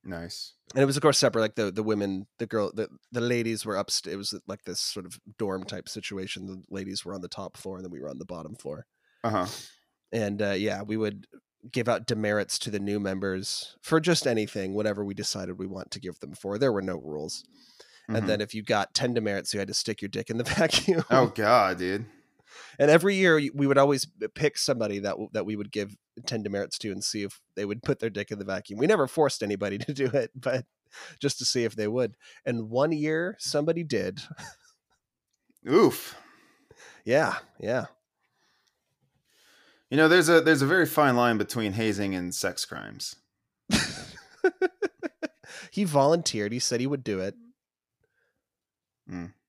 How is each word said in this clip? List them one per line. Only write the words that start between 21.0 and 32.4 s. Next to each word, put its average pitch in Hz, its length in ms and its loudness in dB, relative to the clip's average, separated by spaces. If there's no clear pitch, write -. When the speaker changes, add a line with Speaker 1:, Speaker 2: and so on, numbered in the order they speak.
Speaker 1:
Oh, 127 160 6
God, 104 520 4
dude. 98 280 -2
Speaker 2:
And 143 100 6
every 175 280 6
year 185 200 6
y-, 143 160 2
we 143 140 2
would 139 120 6
always 139 280 4
p-, - 220 -8
pick - 300 0
somebody 107 420 0
that 101 100 -2
w-, 104 220 -6
that 101 120 -2
we 107 120 -4
would 104 160 -8
give 101 240 -4
ten 110 200 -4
demerits 101 340 -4
to 104 140 -6
and 98 100 -6
see 104 220 -4
if - 160 -10
they 104 80 -4
would 107 180 -4
put 143 160 0
their 113 120 -4
dick 101 200 -8
in 107 80 -8
the 101 60 -8
vacuum. 98 340 -6
We 143 80 4
never 170 220 4
forced 147 340 0
anybody 101 360 -2
<laughs> - 0 -
to 135 140 -8
do 135 140 -2
it, 120 300 0
but 127 300 -2
just 143 220 -2
to 127 40 -6
see 120 200 2
if 110 100 -2
they 107 140 -2
would. 117 260 0